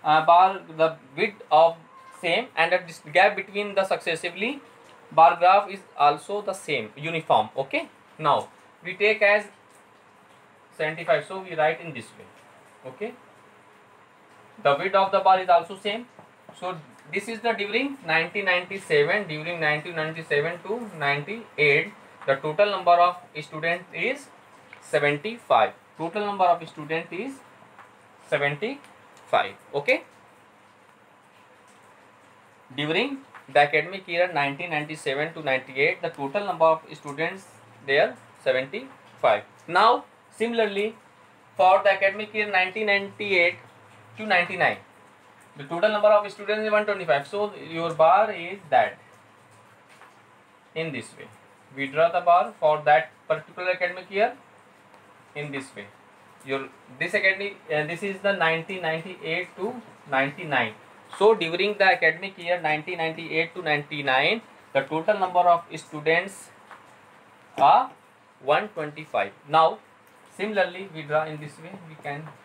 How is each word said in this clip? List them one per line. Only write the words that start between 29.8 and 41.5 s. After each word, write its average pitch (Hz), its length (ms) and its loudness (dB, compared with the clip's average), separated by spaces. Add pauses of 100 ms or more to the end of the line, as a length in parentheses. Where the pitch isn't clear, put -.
during 185 420 -2 (340)
the 143 80 4
academic 156 480 0
year 175 240 0
nineteen 143 380 -4
ninety-seven 151 640 -4
to 156 80 -12
ninety-eight, 135 600 -2
the 165 80 -4
total 143 340 -6
number 165 200 0
of 160 180 4 (100)
students 160 520 -8 (420)
there 165 300 2 (260)
seventy-five. 135 1040 -2 (240)
Now 220 360 4 (260)
similarly 220 640 -4 (600)